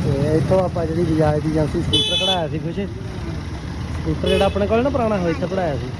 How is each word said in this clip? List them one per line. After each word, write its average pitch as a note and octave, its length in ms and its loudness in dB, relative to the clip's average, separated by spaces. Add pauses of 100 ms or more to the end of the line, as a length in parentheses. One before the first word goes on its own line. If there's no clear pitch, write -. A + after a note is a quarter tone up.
ਤੇ C#3 340 2
ਇੱਥੋਂ F#3 260 4
ਆਪਾਂ E3+ 220 -2
ਜਿਹੜੀ D#3+ 180 0
ਬਜਾਜ D#3 360 2
ਦੀ D3+ 100 -2
ਏਜੰਸੀ D#3 320 0
ਸਕੂਟਰ G#3 420 0
ਕਢਾਇਆ F#3 240 0
ਸੀ D3+ 120 -4
ਕੁਛ, E3 160 -6
ਸਕੂਟਰ - 1500 -6
ਜਿਹੜਾ F#3+ 180 4
ਆਪਣੇ G3 220 2
ਕੋਲ A3+ 160 4
ਨਾ C#4+ 60 2
ਪੁਰਾਣਾ A3+ 280 2
ਹੋਇਆ, F3 120 0
ਇੱਥੇ E3 180 -2
ਕਢਾਇਆ F3 280 0
ਸੀ। A#2+ 140 -4 (100)